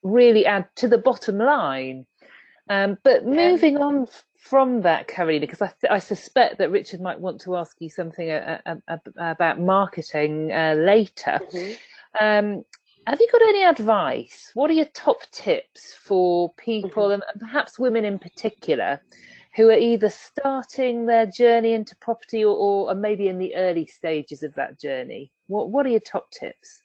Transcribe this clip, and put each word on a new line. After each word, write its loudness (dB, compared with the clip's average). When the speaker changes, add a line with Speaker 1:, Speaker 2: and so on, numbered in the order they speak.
Speaker 1:
really 6
add -2
to -2
the 6
bottom 0
line. -2
Um, 0
but 6
Speaker 2:
Yeah. -6
Speaker 1:
moving 4
on 0
f-, -18
from 2
that, 0
Carolina, -2
'cause -12
I -2
th-, 0
I 2
suspect -2
that 0
Richard -4
might -8
want -10
to -6
ask -10
you -12
something -10
a-, -6
a-, -10
a-, -10
about 0
marketing, -2
uh, 0
later. 2
Speaker 2:
Mm-hmm. -8
Speaker 1:
Um, 0
have -2
you 6
got 6
any 4
advice? 0
What 0
are 2
your 2
top 0
tips -6
for 0
people, -4
Speaker 2:
Mm-hmm. 2
Speaker 1:
and, -6
and -10
perhaps -6
women 0
in -4
particular, -6
who 6
are 8
either 2
starting -6
their 2
journey 2
into -6
property -6
or, 4
or 0
are -2
maybe -2
in -4
the -6
early -2
stages -8
of -12
that -8
journey? -10
What, -4
what 0
are -2
your 2
top -12
tips? -18